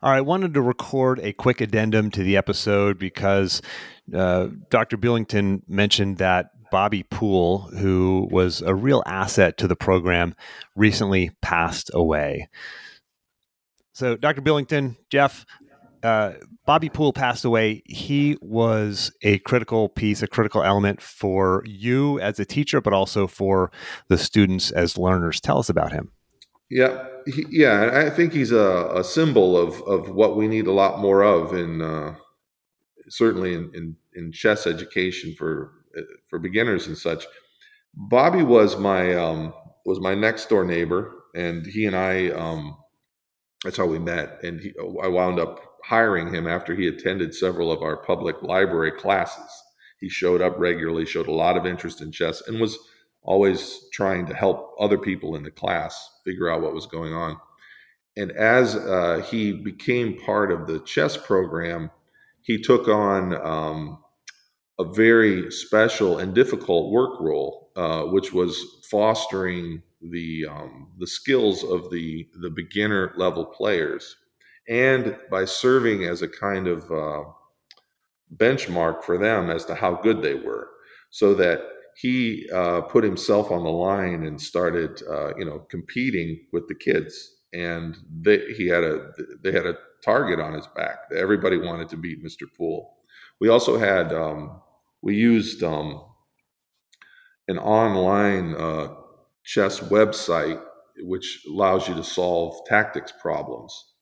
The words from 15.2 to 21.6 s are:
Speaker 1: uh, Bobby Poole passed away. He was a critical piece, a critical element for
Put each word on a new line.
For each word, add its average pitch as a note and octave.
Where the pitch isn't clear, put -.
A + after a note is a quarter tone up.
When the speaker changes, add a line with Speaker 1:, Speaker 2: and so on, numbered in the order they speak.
Speaker 1:
uh, G#2+
Bobby D#3
Poole D3
passed B2
away. A2
He C#3+
was A2
a G#2
critical A2+
piece, G#2
a G#2
critical G#2+
element G2+
for F#2+